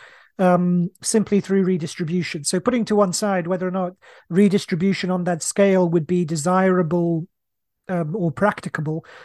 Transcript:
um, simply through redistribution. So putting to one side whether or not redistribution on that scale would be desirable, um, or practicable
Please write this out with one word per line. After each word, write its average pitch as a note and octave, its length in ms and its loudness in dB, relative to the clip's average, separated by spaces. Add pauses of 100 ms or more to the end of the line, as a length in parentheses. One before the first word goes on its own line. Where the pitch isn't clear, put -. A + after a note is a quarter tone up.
(380)
um, F3+ 520 2 (120)
simply G3+ 380 0
through G3 240 0
redistribution. E3+ 800 -4
So F#3 160 -2
putting A#3+ 280 0
to G#3+ 100 0
one G3+ 160 2
side F#3+ 340 -2
whether F#3 220 -2
or F3+ 40 -6
not F#3 240 -4 (340)
redistribution F#3+ 800 2
on F3+ 140 -2
that E3+ 180 -2
scale F#3+ 480 2
would E3 160 0
be F3+ 180 0
desirable, E3+ 1040 0 (600)
um, E3+ 260 -4
or F3+ 160 0
practicable D#3+ 720 -2 (200)